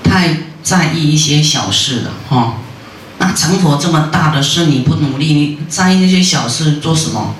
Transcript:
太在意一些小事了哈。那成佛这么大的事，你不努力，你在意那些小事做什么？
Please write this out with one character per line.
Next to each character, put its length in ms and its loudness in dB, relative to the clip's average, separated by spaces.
太 320 2
在 300 2
意 180 2
一 40 4
些 280 4
小 280 -2
事 300 -2
了 100 -6
哈。 300 0
那 140 0
成 260 0
佛 180 2
这 120 -2
么 220 2
大 220 0
的 80 0
事， 240 0
你 140 2
不 160 2
努 240 -2
力， 140 2
你 260 0
在 240 2
意 60 4
那 100 4
些 120 4
小 280 0
事 300 0
做 160 0
什 140 -2
么？ 300 -4